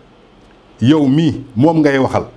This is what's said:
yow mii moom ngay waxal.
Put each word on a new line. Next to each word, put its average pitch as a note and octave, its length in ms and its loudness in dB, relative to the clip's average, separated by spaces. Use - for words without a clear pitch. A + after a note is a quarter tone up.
yow C#3+ 280 2
mii C#3+ 360 -2
moom D#3+ 240 2
ngay C#3 180 2
waxal. A2 280 -4